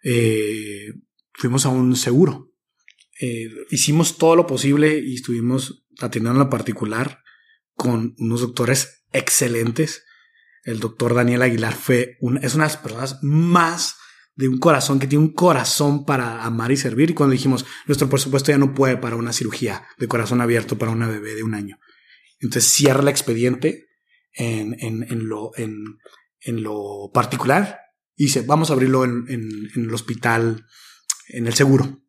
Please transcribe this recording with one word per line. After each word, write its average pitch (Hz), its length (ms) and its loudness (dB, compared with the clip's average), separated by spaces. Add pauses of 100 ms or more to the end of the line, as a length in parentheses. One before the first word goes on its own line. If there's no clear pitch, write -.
Eh, 107 880 -2 (420)
fuimos 131 320 -2
a - 20 2
un 127 280 2
seguro. 135 560 2 (680)
Eh, 117 280 -6 (220)
hicimos 151 480 0
todo 165 180 6
lo 170 100 4
posible 147 520 2
y 131 160 -6
estuvimos 123 720 -4 (160)
atendiendo 120 400 0
en 139 40 6
la 131 60 -2
particular 113 720 -4 (520)
con 117 440 -2
unos 117 220 -2
doctores 123 720 -2
excelentes. 117 920 -2 (600)
El 113 160 -8
doctor 120 340 -2
Daniel 123 280 2
Aguilar 113 320 0
fue 123 460 0
un, 127 180 0
es 135 160 -2
una 156 100 4
de 151 80 0
las - 40 -8
personas 127 460 -10
más 170 760 2 (380)
de 135 140 0
un 127 100 0
corazón, 139 400 2
que 135 80 0
tiene 147 180 4
un 156 100 0
corazón 143 720 2
para 120 400 -4
amar 117 280 -2
y 143 40 4
servir. 135 340 2
Y 160 40 0
cuando 143 180 4
dijimos, 131 340 0 (200)
"Nuestro 143 220 2
presupuesto 135 420 0
ya 143 80 4
no 139 160 2
puede 135 220 2
para 117 200 -6
una 117 160 -6
cirugía 107 540 -6 (120)
de 120 100 -6
corazón 120 320 0
abierto 117 380 0
para 113 140 -2
una 113 160 -2
bebé 107 260 -8
de 110 80 -8
un 110 120 -4
año". 101 240 -10 (640)
Entonces 123 320 0
cierra 139 300 4
el 139 60 4
expediente 127 760 -2 (460)
en, 113 480 -6
en, 113 300 -6
en 113 180 -4
lo, 110 280 -8
en, 107 420 -10 (420)
en 113 220 -6
lo 101 500 -8
particular 131 680 0 (360)
y 147 80 2
dice, 131 180 0
"Vamos 151 280 2
a 147 40 2
abrirlo 131 300 4
en, 120 240 -2
en, 117 200 -8 (260)
en 120 100 -2
el 113 100 -4
hospital, 113 720 -2 (640)
en 117 180 -6
el 113 80 -2
seguro". 135 540 4